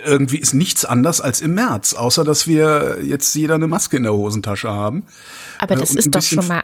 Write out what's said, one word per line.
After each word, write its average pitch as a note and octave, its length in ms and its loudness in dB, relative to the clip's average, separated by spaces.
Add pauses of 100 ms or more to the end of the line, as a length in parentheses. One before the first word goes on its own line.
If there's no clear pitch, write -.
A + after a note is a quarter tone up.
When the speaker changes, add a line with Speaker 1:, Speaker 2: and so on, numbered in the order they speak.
Speaker 1:
irgendwie C#3+ 320 2
ist - 160 0
nichts - 320 0
anders B2 340 2
als - 220 -2
im E3 120 0
März, G3 380 0
außer A3+ 320 0
dass D3 220 0
wir D3+ 560 2
jetzt C#3+ 320 -2
jeder D#3 220 0
eine D#3+ 100 0
Maske - 320 -2
in B2 60 -2
der G#2+ 100 0
Hosentasche G#2 560 -4
haben. G#2+ 340 -4 (540)
Speaker 2:
Aber - 160 -2
Speaker 1:
Äh, C3 40 2
Speaker 2:
das C#3 120 0
Speaker 1:
und C#4 80 0
Speaker 2:
ist G#3+ 80 2
Speaker 1:
ein C#3+ 60 0
Speaker 2:
doch F#3 80 2
Speaker 1:
bisschen D#3+ 200 0
Speaker 2:
schon F3+ 80 0
mal E3+ 160 -2